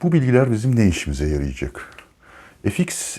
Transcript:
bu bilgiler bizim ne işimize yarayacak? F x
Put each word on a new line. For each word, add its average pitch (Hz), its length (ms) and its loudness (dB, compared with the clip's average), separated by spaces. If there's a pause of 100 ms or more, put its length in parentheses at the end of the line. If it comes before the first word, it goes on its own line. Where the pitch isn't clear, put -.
bu 170 100 0
bilgiler 127 400 4
bizim 117 240 0
ne 110 120 6
işimize 76 400 -2
yarayacak? 71 640 -6 (720)
F 104 180 -2
x - 360 -6